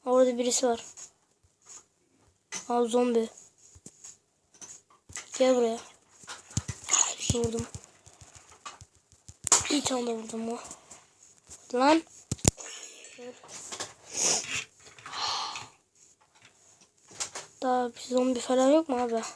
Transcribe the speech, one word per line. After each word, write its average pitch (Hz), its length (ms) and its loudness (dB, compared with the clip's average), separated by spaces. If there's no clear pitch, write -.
Orada 254 320 4
birisi 247 300 0
var. 233 180 -2
Aa, 240 140 4
zombi. 233 460 2
Gel 262 180 6
buraya. 233 240 2
Vurdum. 233 340 -2
Bir 285 140 2
tane 247 240 -2
de 233 60 -2
vurdum 226 360 -6
o. 233 80 -4
Lan. 285 300 6
Daha 254 340 0
bir - 60 -16
zombi 254 380 0
falan 254 300 4
yok 320 200 6
mu 247 120 0
abi? 226 200 0